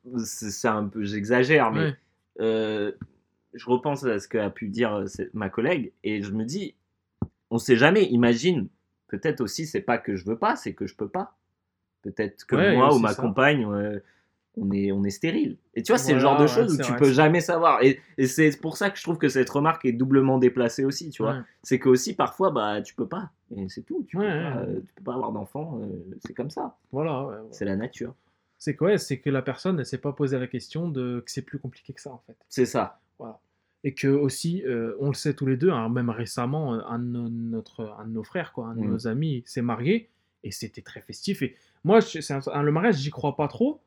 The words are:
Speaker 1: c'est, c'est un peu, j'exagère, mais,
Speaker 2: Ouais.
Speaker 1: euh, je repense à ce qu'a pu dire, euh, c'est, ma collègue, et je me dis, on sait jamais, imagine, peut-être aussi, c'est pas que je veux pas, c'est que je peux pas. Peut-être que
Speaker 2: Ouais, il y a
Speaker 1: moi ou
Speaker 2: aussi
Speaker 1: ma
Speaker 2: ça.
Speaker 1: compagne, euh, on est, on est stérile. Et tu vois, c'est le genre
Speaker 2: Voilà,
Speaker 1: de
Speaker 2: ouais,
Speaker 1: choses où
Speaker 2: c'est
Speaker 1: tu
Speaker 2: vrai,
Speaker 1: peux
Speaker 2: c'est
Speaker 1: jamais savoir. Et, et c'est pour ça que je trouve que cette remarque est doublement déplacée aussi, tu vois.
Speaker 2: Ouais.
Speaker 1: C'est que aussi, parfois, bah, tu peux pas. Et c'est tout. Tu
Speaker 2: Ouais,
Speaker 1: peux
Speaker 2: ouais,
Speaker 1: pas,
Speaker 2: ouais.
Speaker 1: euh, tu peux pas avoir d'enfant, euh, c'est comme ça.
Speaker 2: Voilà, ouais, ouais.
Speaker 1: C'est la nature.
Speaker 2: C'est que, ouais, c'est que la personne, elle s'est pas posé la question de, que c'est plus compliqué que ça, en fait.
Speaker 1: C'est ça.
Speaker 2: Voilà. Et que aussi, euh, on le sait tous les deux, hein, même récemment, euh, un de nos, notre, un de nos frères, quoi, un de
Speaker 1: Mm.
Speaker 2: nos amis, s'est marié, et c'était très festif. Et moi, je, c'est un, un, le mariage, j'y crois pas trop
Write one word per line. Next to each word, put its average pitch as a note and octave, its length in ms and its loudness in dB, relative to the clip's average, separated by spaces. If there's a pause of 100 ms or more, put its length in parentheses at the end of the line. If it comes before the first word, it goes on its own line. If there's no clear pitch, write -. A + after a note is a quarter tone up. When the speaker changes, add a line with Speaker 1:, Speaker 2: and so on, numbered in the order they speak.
(180)
Speaker 1:
c'est, A2 340 -8
c'est - 160 -2
un G#2+ 160 0
peu, G#2 180 -8
j'exagère, A#2 680 2
mais, D#3+ 140 0
Speaker 2:
Ouais. C#3 100 -4 (440)
Speaker 1:
euh, G#2+ 520 -2 (640)
je - 140 -16
repense C3+ 360 0
à A2+ 140 0
ce - 100 -10
qu'a G#2+ 200 0
pu G#2 200 -8
dire, A2 260 0
euh, G2+ 120 -4
c'est, F#2+ 280 -10
ma G2+ 160 -4
collègue, C3 420 -2 (120)
et G#2+ 180 -4
je G2 100 -8
me A2 140 -4
dis, E3+ 280 -8 (760)
on A#2 80 0
sait A#2 180 6
jamais, E3+ 280 6
imagine, A#2+ 640 2 (400)
peut-être - 340 -4
aussi, G#2+ 240 -4
c'est G#2 160 -4
pas A#2+ 160 0
que G#2 180 -4
je F#2 80 -8
veux A2 140 -4
pas, - 180 0
c'est - 160 -8
que - 140 -8
je - 100 -12
peux - 120 -8
pas. - 280 -8 (640)
Peut-être - 460 -8
que B2+ 100 2
Speaker 2:
Ouais, F3+ 120 6
il G3 40 6
y - 40 6
a - 20 6
Speaker 1:
moi B2+ 100 8
ou D3+ 60 8
Speaker 2:
aussi A#2+ 80 6
Speaker 1:
ma G#2+ 100 4
Speaker 2:
ça. G2+ 80 -6
Speaker 1:
compagne, C3 500 4
euh, G2+ 300 -2 (560)
on G2 160 -2
est, G3 200 0
on G2 120 0
est G2+ 60 0
stérile. F3+ 460 -2 (180)
Et A2+ 80 -4
tu D3+ 100 2
vois, A#3+ 60 6
c'est C3+ 160 2
le C3 40 6
genre C#3 180 6
Speaker 2:
Voilà, D3 100 8
Speaker 1:
de D3 120 4
Speaker 2:
ouais, - 40 6
Speaker 1:
choses - 100 2
où D3+ 40 2
Speaker 2:
c'est C3 60 -2
Speaker 1:
tu B2+ 80 -2
Speaker 2:
vrai, B2 80 0
Speaker 1:
peux C#3+ 80 6
Speaker 2:
c'est C3+ 80 6
Speaker 1:
jamais D#3 260 6
savoir. E3 420 4
Et, C3 180 6 (180)
et C3+ 80 4
c'est D#3 240 6 (100)
pour D#3+ 180 -6
ça G3+ 120 0
que G3 80 -14
je - 40 -14
trouve E3+ 160 -2
que D3+ 100 2
cette C3 220 2
remarque D#3 340 2
est C3 80 2
doublement C3 460 4
déplacée B2 460 2
aussi, C#3 260 -4
tu - 120 -8
vois. A2 120 0
Speaker 2:
Ouais. C3 60 -6 (220)
Speaker 1:
C'est C3 160 0
que - 120 2
aussi, B2+ 240 4
parfois, - 360 0
bah, G#2 320 -2
tu - 120 -16
peux - 120 -6
pas. F#3 240 -8 (260)
Et G2 120 -8
c'est - 140 -14
tout. D#4 260 -6
Tu - 80 -8
Speaker 2:
Ouais, G3+ 100 0
Speaker 1:
peux G3 60 -2
Speaker 2:
ouais, D#3 100 -2 (100)
Speaker 1:
pas, B2+ 100 -4
Speaker 2:
ouais. - 60 -6
Speaker 1:
euh, F#2+ 180 -6
tu - 80 -20
peux - 100 -20
pas C3 100 -6
avoir A#2 180 -4
d'enfant, B2+ 500 -8
euh, F#2+ 340 -12 (100)
c'est - 80 -14
comme C#3 160 -8
ça. - 260 -10 (140)
Speaker 2:
Voilà, C#3 340 -4
ouais, B2 100 -10
ouais. A2 160 -16
Speaker 1:
C'est - 160 -8
la G2 100 -2
nature. A#2+ 380 -8 (440)
Speaker 2:
C'est D3 180 -4
que, - 80 -2
ouais, G3 140 4
c'est C#3 200 -4
que - 120 -4
la C3+ 120 0
personne, D#3 360 -4
elle C3 80 -4
s'est C3 120 -8
pas D3 140 -4
posé C3+ 260 -2
la B2+ 80 -4
question D#3 420 -6
de, B2 320 -4
que - 100 -18
c'est C3 120 -8
plus - 160 -12
compliqué - 340 -14
que - 80 -20
ça, C#3+ 100 -14
en B2 160 -18
fait. A2+ 100 -20 (120)
Speaker 1:
C'est B2+ 180 2
ça. A#2 340 -2 (180)
Speaker 2:
Voilà. A2+ 200 -16 (460)
Et C#3 100 -4
que - 140 -4
aussi, D3 580 0
euh, A#2 340 -4
on C#3 80 -2
le C#3 60 -2
sait C#3+ 200 -4
tous C#3 120 -4
les C3 100 2
deux, D#3 140 2
hein, A2+ 180 -2
même A#2+ 220 0
récemment, B2 640 -4
euh, A2+ 140 -4
un A#2 100 -6
de A#2+ 60 -6
nos, A#2+ 240 -6
notre, A2+ 680 -8
un G#2+ 60 -16
de A2+ 80 -10
nos A2+ 100 -6
frères, E3+ 300 -8
quoi, A#2 140 -10
un A2+ 80 -10
de A2+ 60 -6
Speaker 1:
Mm. A2 100 -2
Speaker 2:
nos A2+ 180 -4
amis, C3 380 -2
s'est - 160 -6
marié, B2 460 0 (360)
et A2 60 -10
c'était G#2+ 320 -12
très - 180 -18
festif. - 420 -8
Et B2 140 -6 (280)
moi, G#3 160 8
je, E3 200 -6
c'est D3 140 -6
un, C#3 60 -4 (120)
un, C#3+ 100 -2
le D3 80 2
mariage, F3 280 2
j'y C#3 120 -4
crois C#3 240 -4
pas D3 140 -2
trop C#4+ 380 -2